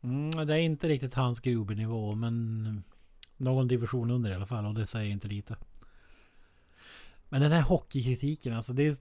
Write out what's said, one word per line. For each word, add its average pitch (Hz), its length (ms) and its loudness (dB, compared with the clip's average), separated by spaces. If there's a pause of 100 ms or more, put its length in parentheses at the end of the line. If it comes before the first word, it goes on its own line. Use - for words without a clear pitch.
Mm, 151 440 -2
det 151 80 2
är 156 40 4
inte 165 300 2
riktigt 135 260 0
hans 123 260 2
Gruber-nivå, 110 720 -2
men 110 720 -2 (520)
någon 131 320 2
division 120 420 2
under 120 200 2
i 95 40 0
alla 95 120 -4
fall, 107 200 -4
och 107 80 -4
det 107 120 0
säger 107 260 -2
inte 101 160 -6
lite. 101 280 -8 (1700)
Men 135 120 0
den 147 120 6
här 165 100 6
hockeykritiken, 135 920 0
alltså, 113 180 -6
det 131 140 2
är, 147 140 0